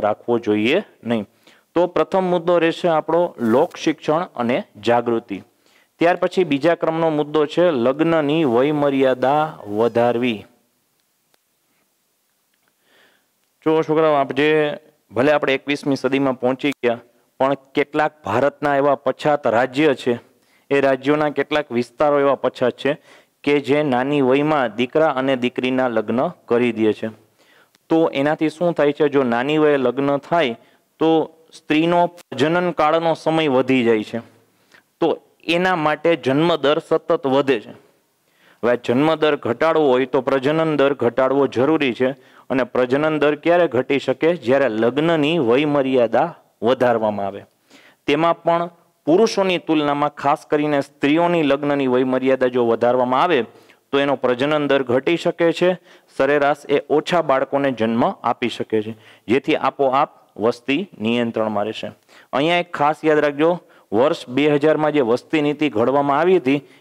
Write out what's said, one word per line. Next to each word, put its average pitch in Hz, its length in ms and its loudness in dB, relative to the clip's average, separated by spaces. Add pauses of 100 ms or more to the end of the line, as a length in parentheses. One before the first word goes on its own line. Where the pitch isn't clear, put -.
રાખવો 113 380 -2
જોઈએ 113 440 0 (200)
નહીં. 113 220 -4 (460)
તો 175 160 0
પ્રથમ 180 460 -2
મુદ્દો 175 260 0
રહેશે 165 300 0
આપણો 160 320 0 (260)
લોક 131 300 2
શિક્ષણ 156 580 -2
અને 120 220 -2 (300)
જાગૃતિ. 117 560 -2 (580)
ત્યાર 175 160 2
પછી 180 340 -2
બીજા 160 300 0
ક્રમનો 165 300 -2
મુદ્દો 151 360 -2
છે 165 240 0
લગ્નની 151 760 0
વયમર્યાદા 135 960 0 (240)
વધારવી. 117 720 0 (3250)
જો 160 180 2
છોકરાઓ, 156 320 2
આપ 135 180 0
જે 147 160 2 (640)
ભલે 123 220 0
આપણે 143 200 0
એકવીસમી 139 480 -4
સદીમાં 135 360 -2
પહોંચી 131 360 -2
ગયા, 117 260 -4 (400)
પણ 139 180 0 (160)
કેટલાક 147 400 -2 (120)
ભારતના 139 520 0
એવા 139 200 2
પછાત 143 480 -2
રાજ્ય 127 500 2
છે, 120 180 -4 (580)
એ 139 100 2
રાજ્યોના 139 500 0
કેટલાક 143 400 -4
વિસ્તારો 143 480 0
એવા 139 240 0
પછાત 123 340 -2
છે 139 140 -2 (520)
કે 143 180 2
જે 143 220 0
નાની 139 380 0
વયમાં 135 560 0
દીકરા 143 380 0
અને 135 220 -2
દીકરીના 127 520 -2
લગ્ન 110 300 -2 (260)
કરી 120 280 0
દે 110 200 2
છે. 113 160 -8 (800)
તો 165 80 2 (160)
એનાથી 151 360 0
શું 170 240 -2
થાય 147 200 2
છે? 147 160 0
જો 139 140 2
નાની 127 360 0
વયે 147 180 4
લગ્ન 135 420 -2
થાય 147 360 -2 (440)
તો 160 100 2 (420)
સ્ત્રીનો 165 480 0 (100)
પ્રજનન 165 640 -2
કાળનો 160 420 0
સમય 160 360 -2
વધી 127 340 2
જાય 110 240 2
છે, 113 100 -8 (800)
તો 165 80 0 (400)
એના 180 280 0
માટે 151 420 0
જન્મ 147 400 0
દર 143 240 0
સતત 160 440 -2
વધે 135 340 2
છે. 113 140 -16 (880)
હવે 120 140 2
જન્મ 131 380 0
દર 151 220 0
ઘટાડવો 156 500 0
હોય 127 200 2
તો 135 140 0
પ્રજનન 147 560 0
દર 139 180 2
ઘટાડવો 135 520 0
જરૂરી 139 500 0
છે, 127 120 0 (380)
અને 127 180 -2
પ્રજનન 135 540 0
દર 147 220 0
ક્યારે 170 260 2
ઘટી 127 320 -2
શકે? 151 380 -2
જ્યારે 135 300 0 (140)
લગ્નની 151 580 0
વયમર્યાદા 131 880 0 (340)
વધારવામાં 110 640 0
આવે. 98 140 -10 (640)
તેમાં 165 320 0
પણ 170 340 -2 (380)
પુરુષોની 190 520 2
તુલનામાં 147 540 0
ખાસ 143 320 -2
કરીને 147 360 0
સ્ત્રીઓની 165 600 0
લગ્નની 143 460 0
વયમર્યાદા 131 600 0
જો 123 180 0
વધારવામાં 123 560 2
આવે 170 160 0 (480)
તો 139 120 0
એનો 139 180 0
પ્રજનન 143 520 0
દર 135 140 2
ઘટી 135 340 0
શકે 170 360 -2
છે, 175 160 0 (380)
સરેરાશ 143 640 0
એ 143 80 2 (120)
ઓછા 156 340 0
બાળકોને 139 480 0
જન્મ 113 320 -2
આપી 123 540 -4
શકે 110 260 -4
છે, 110 100 -12 (340)
જેથી 135 300 0
આપોઆપ 135 520 0 (280)
વસ્તી 120 440 -2 (180)
નિયંત્રણમાં 110 640 -2
રહેશે. 107 240 -10 (400)
અહીંયા 170 340 0
એક - 80 -16
ખાસ 151 320 -2
યાદ 151 220 2
રાખજો, 147 260 0 (400)
વર્ષ 127 380 0
બે 135 140 0 (100)
હજારમાં 151 400 2
જે 143 100 2
વસ્તી 123 380 0
નીતિ 147 340 -2
ઘડવામાં 139 440 0
આવી 180 200 2
હતી 139 200 0 (220)